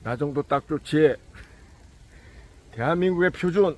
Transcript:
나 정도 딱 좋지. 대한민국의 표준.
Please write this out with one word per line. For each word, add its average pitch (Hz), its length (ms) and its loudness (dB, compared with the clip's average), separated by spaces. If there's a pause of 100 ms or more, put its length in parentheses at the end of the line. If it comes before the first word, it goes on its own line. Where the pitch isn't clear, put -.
나 117 120 -6
정도 143 260 -4
딱 139 260 -2
좋지. 151 460 2 (1600)
대한민국의 175 580 0
표준. 180 480 0